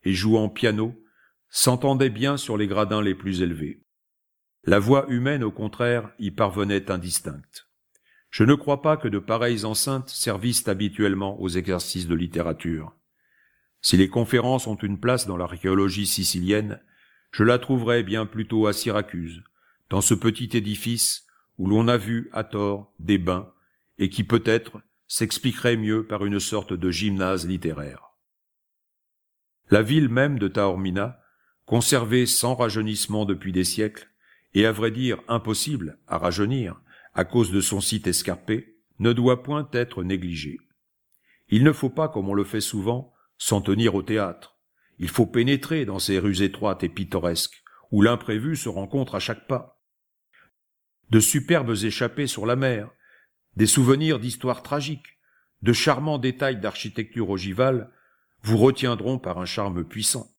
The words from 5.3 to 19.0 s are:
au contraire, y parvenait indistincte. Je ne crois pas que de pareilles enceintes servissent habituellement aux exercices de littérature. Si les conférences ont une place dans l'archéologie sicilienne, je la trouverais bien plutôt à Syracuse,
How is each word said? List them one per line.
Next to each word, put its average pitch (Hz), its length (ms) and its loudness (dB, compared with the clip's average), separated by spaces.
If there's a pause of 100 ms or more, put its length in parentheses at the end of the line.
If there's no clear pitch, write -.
au 104 60 -2
contraire, 117 680 -2
y 101 120 -4
parvenait 98 600 0
indistincte. 85 800 -8 (600)
Je - 140 2
ne 139 120 8
crois 143 260 -2
pas 156 160 2
que 131 100 -6
de 101 120 -2
pareilles 113 440 -2
enceintes 127 460 -4
servissent 113 580 -2
habituellement 98 720 0
aux 92 80 -4
exercices 90 600 -4
de 85 80 2
littérature. 82 800 -4 (880)
Si - 140 4
les 95 140 6
conférences 123 580 0
ont 107 80 -4
une 101 240 -6
place 123 260 0
dans 95 120 -6
l'archéologie 92 680 0
sicilienne, 101 760 -2 (500)
je 107 120 2
la 120 160 6
trouverais 120 440 0
bien 107 220 -4
plutôt 110 420 0
à 104 60 2
Syracuse, 87 680 -4 (460)